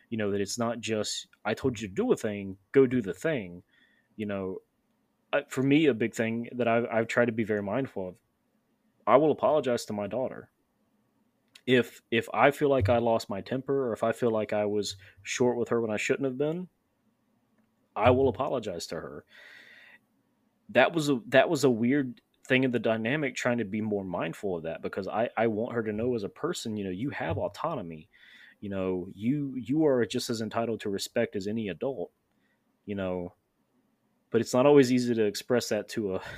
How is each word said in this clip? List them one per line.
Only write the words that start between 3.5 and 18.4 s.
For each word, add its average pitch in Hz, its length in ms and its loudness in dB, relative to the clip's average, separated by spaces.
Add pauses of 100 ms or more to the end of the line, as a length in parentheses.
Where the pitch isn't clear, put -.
You 107 120 -8
know, 95 300 -4 (760)
uh, 143 160 2
for 131 140 -2
me, 143 240 6
a 127 60 4
big 113 200 -2
thing 117 400 -2
that 120 160 0
I've, 117 220 2
I've 113 160 0
tried 120 180 4
to 117 80 -2
be 113 100 0
very 104 200 0
mindful 101 460 -4
of, 90 60 -16 (920)
I 113 100 8
will 151 140 6
apologize 123 540 0
to 110 80 -8
my 104 140 -4
daughter. 117 420 -6 (1160)
If, 123 360 2 (100)
if 113 220 0
I 131 180 6
feel 143 180 0
like 131 200 2
I 120 80 4
lost 113 320 0
my 98 120 -6
temper, 131 480 -4
or 110 40 -2
if - 100 -4
I 113 80 2
feel 117 200 0
like 107 220 -2
I 104 120 0
was 104 300 -2 (260)
short 123 360 0
with 117 120 -2
her 117 120 2
when 113 100 -2
I 104 60 -2
shouldn't 131 280 -2
have 127 120 -2
been, 160 300 -4 (1300)
I 110 160 6
will 131 180 4
apologize 117 580 -4